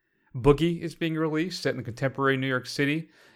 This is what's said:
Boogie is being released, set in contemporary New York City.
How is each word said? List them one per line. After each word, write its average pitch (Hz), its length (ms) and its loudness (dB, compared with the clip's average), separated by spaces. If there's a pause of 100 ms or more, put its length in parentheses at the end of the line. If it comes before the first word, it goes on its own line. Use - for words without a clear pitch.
(360)
Boogie 143 440 4
is 160 140 -6
being 160 220 -4
released, 156 480 -2
set - 100 0
in 117 100 -8
contemporary 135 540 0
New 131 80 -2
York 127 220 -2
City. 147 420 -2 (260)